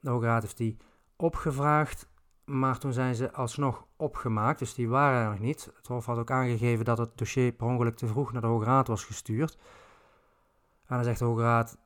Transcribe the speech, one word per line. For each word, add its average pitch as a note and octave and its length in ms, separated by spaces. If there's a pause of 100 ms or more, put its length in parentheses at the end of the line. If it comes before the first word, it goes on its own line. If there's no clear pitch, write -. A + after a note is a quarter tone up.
De C#3 100
Hoge A#2+ 160
Raad A#2 160
heeft G#2 140
die A2 200 (400)
opgevraagd, D3+ 920 (360)
maar C3 340
toen C#3 140
zijn B2+ 220
ze B2 180
alsnog C3 540 (100)
opgemaakt, A#2+ 600
dus A#2+ 160
die A#2 140
waren C3 340
er G#2+ 80
nog G2+ 100
niet. C3 360
Het - 100
Hof B2 200
had A#2 120
ook A#2 120
aangegeven A#2+ 540
dat A#2 140
het A#2 200
dossier B2 340
per A#2 140
ongeluk A#2+ 300
te B2 100
vroeg A2+ 260
naar A#2 80
de A2+ 80
Hoge A2+ 160
Raad B2+ 240
was A2 160
gestuurd. A#2 540 (1300)
En C3 100
dan A#2+ 80
zegt A#2 140
de A#2+ 60
Hoge A#2 180
Raad A#2 420